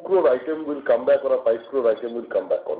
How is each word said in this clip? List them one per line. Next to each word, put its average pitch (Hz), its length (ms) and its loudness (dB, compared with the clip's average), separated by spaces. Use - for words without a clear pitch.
crore 175 240 4
item 156 360 -2
will 143 160 -6
come 123 220 2
back 135 200 4
or 131 160 2
a - 40 -4
five 113 260 0
crore 123 200 2
item 117 240 -2
will 120 160 -8
come 92 180 -2
back - 200 -2
or - 120 -4